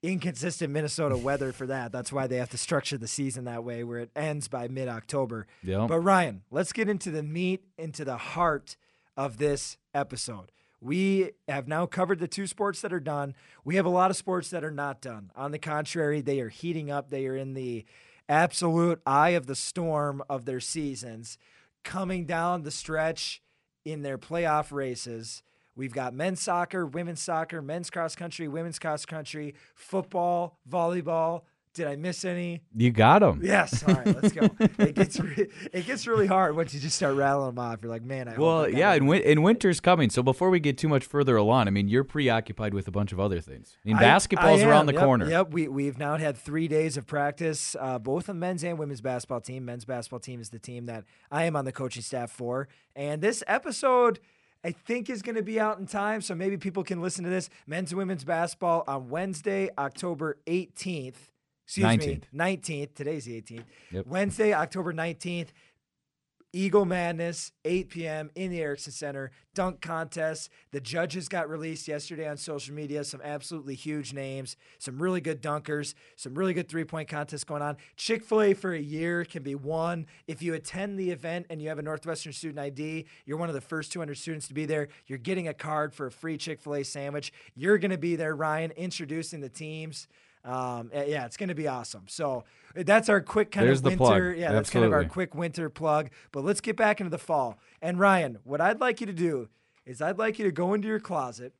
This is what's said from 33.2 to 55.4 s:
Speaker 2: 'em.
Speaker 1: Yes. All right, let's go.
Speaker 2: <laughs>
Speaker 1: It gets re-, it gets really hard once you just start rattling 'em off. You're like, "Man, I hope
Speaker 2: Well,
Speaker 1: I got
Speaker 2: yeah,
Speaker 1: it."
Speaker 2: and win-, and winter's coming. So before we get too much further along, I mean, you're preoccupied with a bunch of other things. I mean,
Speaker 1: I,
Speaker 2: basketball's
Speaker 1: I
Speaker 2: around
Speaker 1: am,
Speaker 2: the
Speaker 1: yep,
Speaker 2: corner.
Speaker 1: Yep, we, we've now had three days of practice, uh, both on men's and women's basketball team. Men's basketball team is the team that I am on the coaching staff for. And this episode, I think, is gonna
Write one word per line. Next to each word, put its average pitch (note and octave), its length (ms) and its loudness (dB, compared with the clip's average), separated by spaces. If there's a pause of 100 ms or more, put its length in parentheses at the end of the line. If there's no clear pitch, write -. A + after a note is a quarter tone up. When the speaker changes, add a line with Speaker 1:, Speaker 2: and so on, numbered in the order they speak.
Speaker 2:
'em. F#2+ 200 6
Speaker 1:
Yes. F#3 440 2
All F#3+ 60 8
right, - 140 2
let's G3+ 260 4
go. G3 160 6 (100)
Speaker 2:
<laughs> - 200 4
Speaker 1:
It G3+ 160 6
gets - 240 2
re-, F#3+ 280 0 (240)
it F3+ 140 -4
gets B3 220 -4
really A3 180 4
hard F#3+ 300 4
once D#3+ 180 -2
you C#3+ 60 -8
just D3 180 -2
start C#3 180 2
rattling C#3 340 4
'em B2 100 -6
off. A#2 240 -4
You're A#2 80 -6
like, A2+ 100 -6
"Man, B2+ 260 -6
I A#2 40 -10
hope A2+ 80 -6
Speaker 2:
Well, E3 260 6
Speaker 1:
I E2+ 60 2
got A2+ 60 2
Speaker 2:
yeah, F#3 160 6
Speaker 1:
it." D#3+ 40 8
Speaker 2:
and C#3 100 6
win-, E3+ 160 6
and D#3 200 8
winter's G3 360 6
coming. E3 300 6
So B2 140 2
before C3+ 260 4
we F#3 100 6
get D3 200 2
too D#3+ 100 2
much C#3 160 4
further C3 320 4
along, A2 300 6
I - 20 2
mean, G2+ 180 4
you're A#2+ 160 4
preoccupied A2+ 680 0
with G2 140 -2
a G2 40 -8
bunch G2+ 220 0
of F#2 60 -6
other F#2+ 200 2
things. - 460 -14
I - 40 -4
mean, A2 80 6
Speaker 1:
I, - 40 8
Speaker 2:
basketball's D#3+ 640 8
Speaker 1:
I - 40 8
Speaker 2:
around D3+ 140 10
Speaker 1:
am, D3+ 60 4
Speaker 2:
the C#3 60 2
Speaker 1:
yep, D#3 100 6
Speaker 2:
corner. C3 260 6
Speaker 1:
Yep, E3+ 220 4
we, D#3 160 0
we've C#3 300 -2
now D3 200 -2
had D3+ 200 -2
three D#3+ 300 -4
days D#3 300 0
of A#2 80 -6
practice, D3 760 -2
uh, C3 200 -2
both C3+ 300 -2
on F#3 100 -6
men's F3+ 240 -4
and E3+ 160 -4
women's C#3+ 220 -6
basketball B2 380 -4
team. B2+ 240 -12
Men's A#2+ 220 -10
basketball B2 340 -8
team B2 220 -12
is G#2 80 -14
the A#2 100 -16
team A#2+ 280 -12
that A2+ 180 -10 (260)
I D3+ 120 0
am E3 120 0
on C#3 100 0
the C3 60 -4
coaching B2 320 -6
staff A#2+ 280 -6
for. B2+ 360 -4 (280)
And D3 260 -4
this A3 260 0
episode, B3 720 2 (440)
I E3+ 80 -4
think, A#3 380 -6
is A3+ 120 -6
gonna A3+ 220 -4